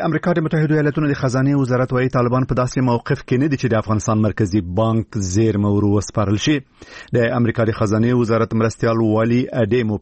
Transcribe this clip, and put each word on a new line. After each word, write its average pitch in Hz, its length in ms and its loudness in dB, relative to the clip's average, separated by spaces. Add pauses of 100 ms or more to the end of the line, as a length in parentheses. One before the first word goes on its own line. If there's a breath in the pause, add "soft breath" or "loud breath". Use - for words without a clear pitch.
امریکا 165 280 0
د 165 120 0
متحدو 156 320 2
ایالتونو 147 320 0
د 143 120 0
خزانې 135 400 2
وزارت 127 320 0
وایي 127 220 2
طالبان 127 360 2
په 107 100 0
داسې 127 260 0
موقف 120 380 -2
کې - 180 0
نه 151 100 0
دي 127 60 -2
چې 117 140 -2
د 110 80 2
افغانستان 107 460 0
مرکزي 101 360 0 (160)
بانک 113 400 -2 (140)
زیرمه 104 420 2
ور 101 140 0
وسپارل 104 560 -2
شي. 151 100 2 (640 loud breath)
د 117 100 2 (120)
امریکا 113 280 0
د 113 120 -2
خزانې 113 420 2
وزارت 113 400 0
مرستیال 113 420 -2
والي 113 380 2 (220)
اډیمو 107 380 -2